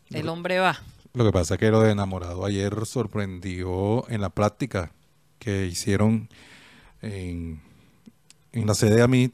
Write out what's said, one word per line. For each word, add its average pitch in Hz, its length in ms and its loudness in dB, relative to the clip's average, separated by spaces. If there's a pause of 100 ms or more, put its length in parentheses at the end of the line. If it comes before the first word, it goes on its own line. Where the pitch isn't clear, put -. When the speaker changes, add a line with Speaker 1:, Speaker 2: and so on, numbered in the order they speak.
Speaker 1:
Lo 151 100 -10
Speaker 2:
el 156 60 -4
Speaker 1:
que 160 60 -6
Speaker 2:
hombre 175 280 -4
va. 185 240 0 (300)
Speaker 1:
Lo 120 120 0
que 104 60 4
pasa 92 240 0
es 92 60 -4
que 110 100 4
lo 110 120 6
de 110 100 6
Enamorado 92 520 -6
ayer 101 420 -2
sorprendió 98 1200 -4
en 110 100 -4
la 92 100 -4
práctica 104 600 -2 (480)
que 98 280 -4
hicieron 104 600 0 (720)
en, 87 600 -10 (920)
en 110 160 -4
la 104 80 4
sede 110 300 6
ami-, 127 300 4